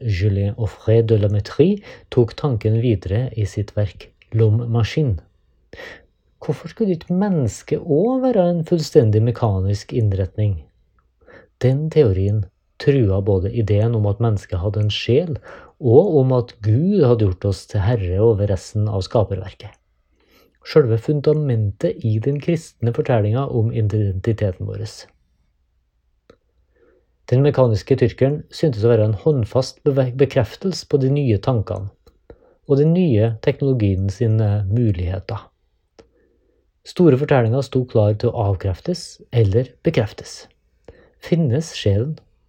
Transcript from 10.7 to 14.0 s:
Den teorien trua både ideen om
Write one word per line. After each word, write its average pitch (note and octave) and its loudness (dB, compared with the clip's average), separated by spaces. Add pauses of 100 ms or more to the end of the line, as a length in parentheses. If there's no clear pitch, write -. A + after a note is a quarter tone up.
Den C#3 0
teorien G#2 2 (400)
trua G#2+ 2
både G2 0
ideen G#2+ 0
om G#2 0